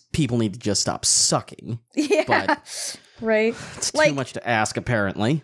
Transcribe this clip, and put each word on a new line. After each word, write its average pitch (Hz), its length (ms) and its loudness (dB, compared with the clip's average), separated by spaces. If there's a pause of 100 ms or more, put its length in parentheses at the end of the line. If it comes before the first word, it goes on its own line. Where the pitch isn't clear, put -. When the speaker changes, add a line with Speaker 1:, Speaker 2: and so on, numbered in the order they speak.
(120)
Speaker 1:
people 120 260 0
need 110 160 0
to 123 60 -14
just 101 220 0
stop - 220 -4
sucking. - 840 0
Speaker 2:
<laughs> - 100 -20
Yeah. 302 300 2
Speaker 1:
But - 720 -2 (220)
Speaker 2:
Right. 220 340 2 (220)
Speaker 1:
it's - 160 -4
too 269 60 -4
Speaker 2:
Like 302 160 6
Speaker 1:
much 135 200 -4
to - 140 -8
ask, 110 280 2
apparently. 110 680 0